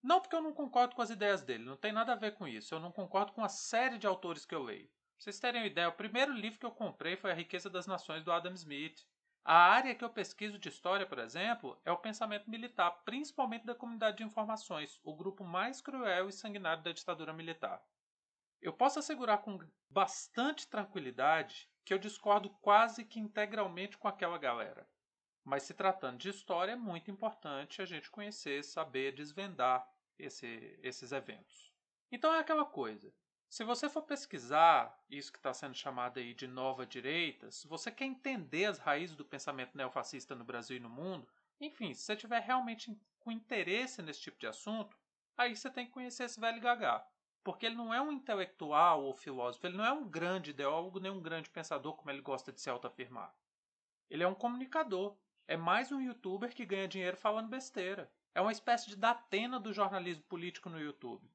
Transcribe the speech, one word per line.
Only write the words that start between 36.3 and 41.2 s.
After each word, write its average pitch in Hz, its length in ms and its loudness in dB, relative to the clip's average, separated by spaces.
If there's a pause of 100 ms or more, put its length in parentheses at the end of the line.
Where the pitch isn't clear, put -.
de 131 120 -10
nova 127 380 -2
direita, 135 680 -4
se - 160 -14
você 160 240 -8
quer 247 140 -8
entender 214 600 -2
as 185 120 -2
raízes 156 380 0
do 143 80 -10
pensamento 135 500 -8
neofascista 131 600 -6
no 120 100 -12
Brasil 120 320 -8
e 123 40 -8
no 117 100 -12
mundo, 147 360 -8 (320)